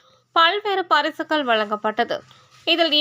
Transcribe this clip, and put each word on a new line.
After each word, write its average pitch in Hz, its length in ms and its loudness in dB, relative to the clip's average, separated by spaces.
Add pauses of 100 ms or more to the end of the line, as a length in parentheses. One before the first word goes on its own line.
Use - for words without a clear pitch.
(360)
பல்வேறு 381 500 0
பரிசுகள் 302 580 -2
வழங்கப்பட்டது. 214 720 -2 (480)
இதில் 330 340 2